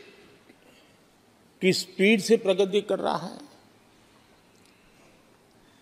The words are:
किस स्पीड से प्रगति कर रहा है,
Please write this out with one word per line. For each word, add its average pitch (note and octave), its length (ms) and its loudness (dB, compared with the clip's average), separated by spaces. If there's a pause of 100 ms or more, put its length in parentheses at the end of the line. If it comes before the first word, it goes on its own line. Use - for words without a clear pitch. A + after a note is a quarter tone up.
(1600)
किस F#3 200 2
स्पीड G3+ 400 2
से A3 160 4
प्रगति G3 440 0
कर G3 180 -4
रहा - 180 -2
है, F3+ 200 -12 (2500)